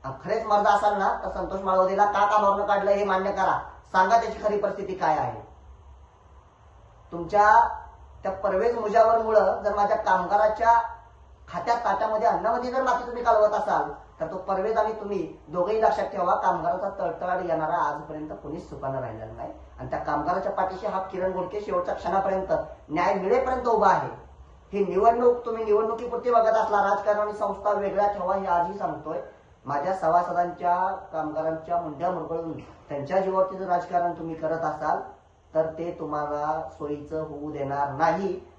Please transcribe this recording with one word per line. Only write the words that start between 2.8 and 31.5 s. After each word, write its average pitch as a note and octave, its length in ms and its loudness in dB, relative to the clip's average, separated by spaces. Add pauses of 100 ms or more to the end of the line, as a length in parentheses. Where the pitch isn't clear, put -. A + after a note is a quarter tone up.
हे G3+ 120 4
मान्य G3 280 0
करा, - 280 0 (320)
सांगा G3 280 6
त्याची G3 240 -4
खरी - 140 0
परिस्थिती F#3+ 380 -4
काय D#3 220 2
आहे. - 240 -4 (1700)
तुमच्या G3+ 680 6 (460)
त्या G3 80 -2
परवेज G#3 480 0
मुजावरमुळं A3 840 4
जर G#3 140 -2
माझ्या G3+ 220 2
कामगाराच्या G#3+ 840 4 (720)
खात्यात, A#3 240 0
ताटामध्ये, A3 500 0
अन्नामध्ये A#3 440 0
जर C4 120 0
माती A#3+ 240 0
तुम्ही A#3+ 160 -6
कालवत G#3+ 260 6
असाल - 420 0 (280)
तर E3 120 -6
तो F#3+ 60 -10
परवेज F#3+ 400 -2
आणि G#3+ 160 0
तुम्ही G3 400 -6 (140)
दोघंही F3+ 340 0
लक्षात - 240 2
ठेवा, - 300 0
कामगाराचा F3+ 540 -2
तळतळाट F3+ 560 -4
येणारा D#3+ 300 -2
आजपर्यंत D3+ 540 -4
कोणीच D3+ 400 -12
सुखानं C3+ 300 -6
राहिलेला A2 340 -10
नाही. A#2 200 -12 (260)
आणि B2+ 100 -10
त्या D3+ 100 -6
कामगाराच्या D3 520 -2
पाठीशी F#3+ 360 -4
हा F3+ 120 -4
किरण F#3 320 -4
गोडके F3+ 300 -6
शेवटच्या F#3 340 -4
क्षणापर्यंत, F#3+ 520 -2 (420)
न्याय F3+ 240 0
मिळेपर्यंत A#3+ 540 0
उभा G#3 220 4
आहे. - 380 -2 (460)
ही G3 120 0
निवडणूक A#3 600 4
तुम्ही A3 200 -4
निवडणुकीपुरती A3+ 680 0
बघत A3+ 180 6
असला, A3 280 2
राजकारण G3+ 420 2
आणि G#3+ 140 -2
संस्था G3+ 380 -4
वेगळ्या G3+ 360 0
ठेवा, F#3+ 280 -2
हे F#3+ 120 -4
आजही F3 300 0
सांगतोय. D#3 440 -6 (440)
माझ्या D#3 280 -2
सभासदांच्या, F3 1000 0 (180)
कामगारांच्या D#3+ 680 -4